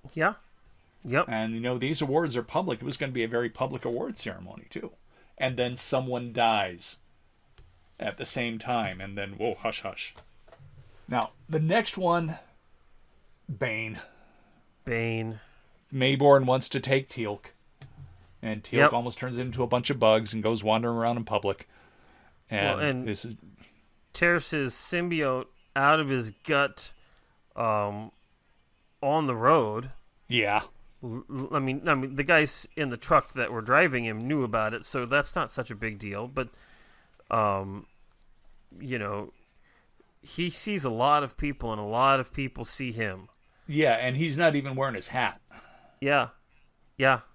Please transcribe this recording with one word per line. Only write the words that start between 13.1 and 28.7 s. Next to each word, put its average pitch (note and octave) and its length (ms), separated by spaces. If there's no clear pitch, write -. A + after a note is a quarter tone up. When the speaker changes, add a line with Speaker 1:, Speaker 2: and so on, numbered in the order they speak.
Speaker 2:
Bane. A2+ 500
Speaker 1:
Bane. A2+ 540
Speaker 2:
Mayborn C3+ 520
wants B2+ 240
to C3+ 100
take C3+ 300
Teal'c, G#2 360
and G#2+ 220
Teal'c - 100
Speaker 1:
Yep. C#3+ 200
Speaker 2:
almost A#2+ 260
turns B2+ 200
into B2+ 240
a A#2 40
bunch B2 220
of A#2+ 100
bugs A2 340
and A2 80
goes A2 220
wandering A#2 340
around A#2 200
in A2+ 80
public. G2+ 420
And G2+ 280
Speaker 1:
Well, - 100
and B2+ 200
Speaker 2:
this G#2 180
is A#2 100
Speaker 1:
tears F3 380
his C#3 220
symbiote D#3 720
out C#3+ 240
of C#3+ 100
his A#2+ 220
gut, - 500
um, G#2+ 560